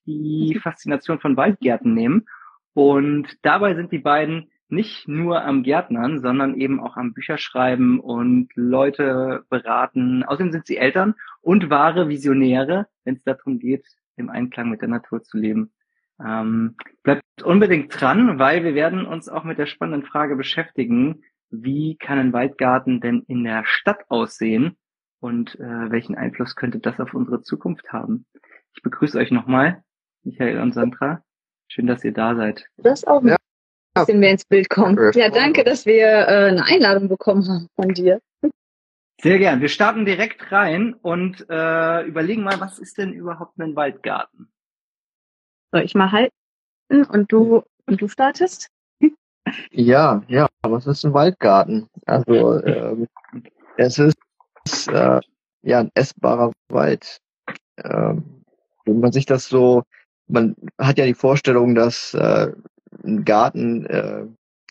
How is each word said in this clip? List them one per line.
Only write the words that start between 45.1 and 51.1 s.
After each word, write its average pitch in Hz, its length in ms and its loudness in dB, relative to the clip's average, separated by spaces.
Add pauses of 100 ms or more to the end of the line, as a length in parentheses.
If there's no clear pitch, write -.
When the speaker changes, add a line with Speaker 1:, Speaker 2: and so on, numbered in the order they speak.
Speaker 2:
Soll 175 120 0
ich 170 100 -8
mal 190 180 2
halten 220 220 2 (760)
und 208 220 0
du, 226 300 4 (240)
und 196 160 0
du 208 60 -4
startest? 277 600 -2 (1040)
Speaker 3:
Ja, 120 560 4
ja, 139 200 2 (160)
was 120 240 -2
ist 143 180 -4
ein 147 80 2